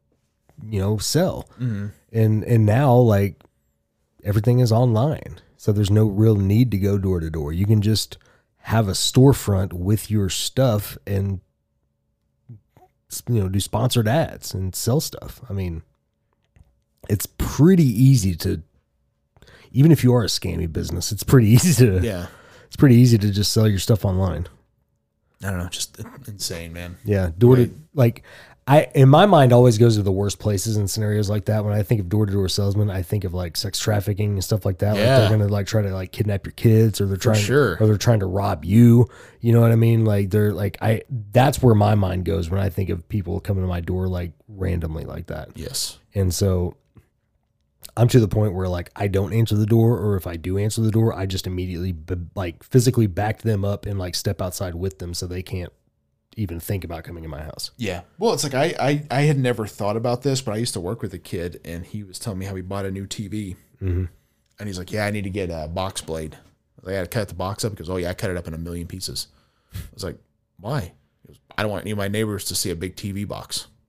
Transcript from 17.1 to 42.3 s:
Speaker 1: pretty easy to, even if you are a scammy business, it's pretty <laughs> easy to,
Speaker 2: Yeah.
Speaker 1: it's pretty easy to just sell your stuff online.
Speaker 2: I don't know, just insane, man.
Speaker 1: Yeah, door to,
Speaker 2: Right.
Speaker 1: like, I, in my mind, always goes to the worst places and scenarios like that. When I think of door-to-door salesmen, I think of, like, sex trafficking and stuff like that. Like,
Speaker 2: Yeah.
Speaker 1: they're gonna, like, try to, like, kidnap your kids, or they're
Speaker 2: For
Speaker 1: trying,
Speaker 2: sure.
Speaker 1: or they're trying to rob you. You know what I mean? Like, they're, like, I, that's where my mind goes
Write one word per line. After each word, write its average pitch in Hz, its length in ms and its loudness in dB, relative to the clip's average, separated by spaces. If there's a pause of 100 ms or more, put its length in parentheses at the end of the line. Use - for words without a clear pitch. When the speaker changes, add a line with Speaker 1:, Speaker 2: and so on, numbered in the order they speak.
Speaker 1:
pretty 170 480 4
easy 120 500 4
to, 85 260 -4 (1080)
even 151 200 6
if 139 100 4
you 123 120 4
are 120 80 2
a - 60 -2
scammy 85 440 -4
business, 85 400 -6
it's 101 100 -8
pretty 120 260 6
<laughs> - 20 4
easy 127 360 6
to, 92 140 2
Speaker 2:
Yeah. 92 260 -4 (400)
Speaker 1:
it's - 100 -18
pretty 127 200 8
easy 120 220 8
to 104 120 2
just 101 220 0
sell 110 160 4
your 101 100 0
stuff 110 260 0
online. 92 440 -2 (960)
Speaker 2:
I 98 60 -6
don't 92 80 -4
know, 87 100 -6
just - 320 -12 (260)
insane, 85 460 -12
man. 87 320 -14
Speaker 1:
Yeah, 95 320 0
door 120 200 8
to, 123 60 6
Speaker 2:
Right. 113 80 0 (240)
Speaker 1:
like, 120 280 2 (460)
I, 147 280 6
in 135 120 8
my 156 180 8
mind, 147 260 6
always 120 260 6
goes 117 180 6
to 104 60 0
the 98 80 0
worst 98 300 -4
places 104 360 -2
and 101 140 -2
scenarios 107 400 -2
like 104 140 -2
that. 107 200 -2
When 104 80 -2
I 104 120 0
think 110 160 0
of 87 80 -6
door-to-door 101 400 0
salesmen, 101 420 0
I 92 120 -4
think 101 200 -4
of, 87 100 -6
like, 90 240 -6
sex - 220 -6
trafficking 104 540 -2
and 95 100 -2
stuff 107 220 -2
like 95 140 -2
that. 104 160 0
Like, 101 60 0
Speaker 2:
Yeah. 131 200 4
Speaker 1:
they're 104 80 4
gonna, 104 180 2
like, 101 220 -2
try 110 140 0
to, 98 120 -2
like, 92 160 -8
kidnap 101 360 -4
your - 60 -10
kids, 110 480 4
or 101 60 0
they're 95 100 -2
Speaker 2:
For 90 60 -10
Speaker 1:
trying, 107 220 2
Speaker 2:
sure. 117 340 2
Speaker 1:
or 110 80 4
they're 107 100 4
trying 113 240 2
to 95 60 -2
rob 98 380 -2
you. 117 440 6 (320)
You 117 120 2
know 117 80 6
what 117 100 6
I 117 60 4
mean? 113 280 4
Like, 101 260 0
they're, 104 220 2
like, 98 280 -6
I, 113 220 0 (280)
that's 127 320 2
where 117 140 6
my 104 180 4
mind 92 300 0
goes 90 260 -2